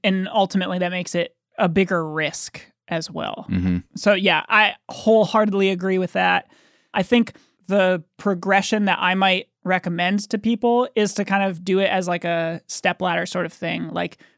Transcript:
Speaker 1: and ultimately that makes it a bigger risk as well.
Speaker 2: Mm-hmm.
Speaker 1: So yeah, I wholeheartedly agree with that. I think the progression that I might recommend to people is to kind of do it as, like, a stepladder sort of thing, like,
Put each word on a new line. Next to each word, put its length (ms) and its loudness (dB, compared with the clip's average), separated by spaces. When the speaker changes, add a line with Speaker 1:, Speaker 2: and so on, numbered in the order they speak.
Speaker 1:
and 260 0
ultimately 500 0
that 120 0
makes 240 -6
it 200 -2
a 120 2
bigger 360 2
risk 560 -6
as 200 -4
well. 400 -8
Speaker 2:
Mm-hmm. 280 0
Speaker 1:
So 180 2
yeah, 360 2
I 260 4
wholeheartedly 800 2
agree 300 -2
with 140 -4
that. 360 0
I 80 0
think 320 2
the 360 2
progression 680 0
that 140 2
I 160 2
might 320 2
recommend 680 0
to 60 0
people 580 0
is 180 2
to 100 -4
kind 200 0
of 200 -4
do 160 2
it 100 4
as, 180 0
like, 180 -4
a 420 -2
stepladder 580 -2
sort 200 -4
of 80 -10
thing, 360 -6
like, 280 -6